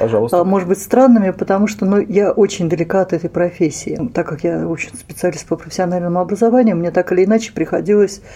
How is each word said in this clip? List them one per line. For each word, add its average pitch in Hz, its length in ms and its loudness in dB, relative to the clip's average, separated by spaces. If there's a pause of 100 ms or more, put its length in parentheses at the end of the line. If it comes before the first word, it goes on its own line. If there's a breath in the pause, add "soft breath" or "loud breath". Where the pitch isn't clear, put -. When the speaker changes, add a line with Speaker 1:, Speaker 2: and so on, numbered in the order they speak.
Speaker 1:
Пожалуйста. 113 400 2
Speaker 2:
а, 175 40 2
может 190 220 0
быть, 185 140 0
странными, 233 500 4
потому 196 360 0
что, - 180 -4
ну, 196 140 2
я 196 340 2
очень 185 380 0
далека 170 320 0
от 185 100 -6
этой 170 160 -2
профессии. 175 840 -4
Так 175 120 -2
как 151 180 -8
я, 170 220 -2
в 170 60 -4
общем, - 220 -10
специалист - 520 -6
по 165 100 -4
профессиональному 175 640 -2
образованию, 220 540 2
мне 170 160 -2
так 180 220 0
или 180 140 2
иначе 220 260 0
приходилось 190 720 0 (140 loud breath)